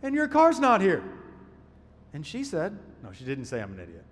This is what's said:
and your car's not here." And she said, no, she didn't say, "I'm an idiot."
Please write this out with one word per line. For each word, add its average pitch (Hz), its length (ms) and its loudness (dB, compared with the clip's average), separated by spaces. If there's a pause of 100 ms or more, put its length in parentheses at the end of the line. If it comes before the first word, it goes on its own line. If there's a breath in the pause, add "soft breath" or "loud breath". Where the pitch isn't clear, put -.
and 269 100 -4
your 302 140 2
car's 302 320 6
not 247 220 6
here." 185 220 2 (1080)
And 147 120 -12
she 202 180 -8
said, 196 340 -4 (260)
no, 104 100 -16
she 110 100 -18
didn't 131 220 -6
say, 117 160 -6
"I'm 98 120 -10
an 95 60 -14
idiot." 85 320 -18